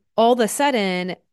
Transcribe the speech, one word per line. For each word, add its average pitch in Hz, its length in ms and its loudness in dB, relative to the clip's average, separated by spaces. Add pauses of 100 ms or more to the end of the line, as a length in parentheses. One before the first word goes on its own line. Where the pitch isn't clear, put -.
(180)
all 233 160 4
of 247 80 0
a 247 80 0
sudden, 190 640 -2 (180)